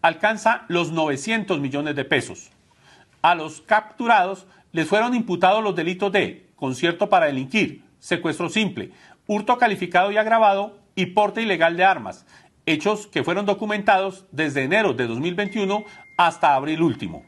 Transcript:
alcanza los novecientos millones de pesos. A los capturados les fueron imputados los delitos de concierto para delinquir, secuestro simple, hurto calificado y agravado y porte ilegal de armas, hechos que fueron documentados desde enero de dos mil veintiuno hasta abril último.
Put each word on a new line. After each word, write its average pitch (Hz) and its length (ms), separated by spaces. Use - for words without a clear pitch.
alcanza 214 640
los 170 240
novecientos 165 640
millones 143 380
de 139 80
pesos. 120 460
A 170 120
los 156 280
capturados 214 840
les 160 140
fueron 226 280
imputados 202 500
los 202 100
delitos 180 380
de 170 420
concierto 170 540
para 175 180
delinquir, 139 560
secuestro 170 520
simple, 185 420
hurto 208 320
calificado 196 540
y 208 60
agravado 214 600
y 180 120
porte 208 360
ilegal 170 340
de 180 80
armas, 139 420
hechos 202 400
que 135 180
fueron 190 220
documentados 202 840
desde 143 320
enero 180 300
de 123 140
dos 113 120
mil 170 160
veintiuno 202 500
hasta 165 360
abril 151 280
último. 104 460